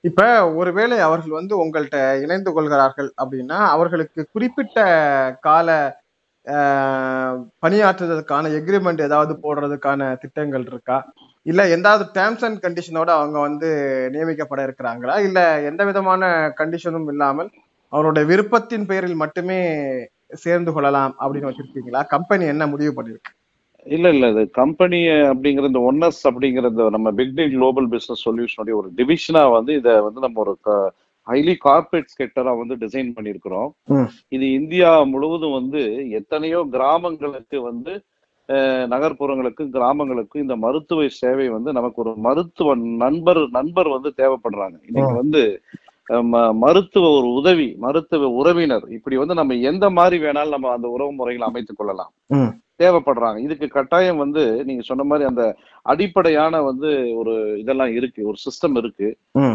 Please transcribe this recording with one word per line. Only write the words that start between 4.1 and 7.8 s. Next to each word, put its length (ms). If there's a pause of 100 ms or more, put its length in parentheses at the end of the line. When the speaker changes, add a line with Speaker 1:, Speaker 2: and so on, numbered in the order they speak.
Speaker 1:
குறிப்பிட்ட 1080
கால, 580 (500)
ஆ, 880 (260)
பணியாற்றுவதற்கான 880